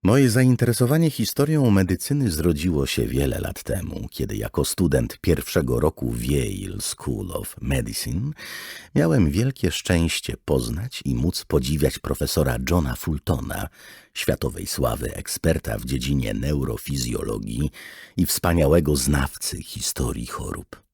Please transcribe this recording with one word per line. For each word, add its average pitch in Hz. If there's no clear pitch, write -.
Moje 123
zainteresowanie 127
historią 139
medycyny 98
zrodziło 78
się 62
wiele 65
lat -
temu, -
kiedy -
jako -
student 67
pierwszego 64
roku 65
w 58
Yale 95
School 101
of -
Medicine 113
miałem 143
wielkie 104
szczęście 82
poznać 67
i 67
móc 69
podziwiać 69
profesora 69
Johna 76
Fultona, -
światowej -
sławy 58
eksperta -
w 53
dziedzinie 62
neurofizjologii 60
i 90
wspaniałego 80
znawcy 67
historii -
chorób. -